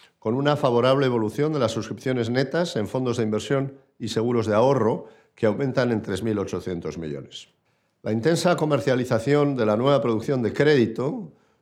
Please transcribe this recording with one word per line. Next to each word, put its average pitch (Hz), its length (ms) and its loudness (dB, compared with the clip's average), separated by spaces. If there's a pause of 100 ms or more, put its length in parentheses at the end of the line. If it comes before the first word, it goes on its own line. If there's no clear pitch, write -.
(200)
con 110 140 -2
una 143 200 0
favorable 131 520 2
evolución 123 460 0
de 151 60 -4
las 120 140 0
suscripciones 117 580 -4
netas 139 460 -2
en 104 100 0
fondos 123 300 -2
de 120 80 0
inversión 131 500 -2 (240)
y 120 80 -8
seguros 113 400 0
de 107 80 2
ahorro, 120 520 2 (280)
que - 120 0
aumentan 123 440 0
en 110 100 0
tres 98 220 -6
mil 110 160 -2
ochocientos 87 580 -6
millones. 73 520 -10 (540)
La 107 100 -4
intensa 160 440 2
comercialización 139 1000 0
de 117 100 0
la 107 100 2
nueva 135 240 2
producción 120 420 0
de 107 100 0
crédito, 143 800 2 (300)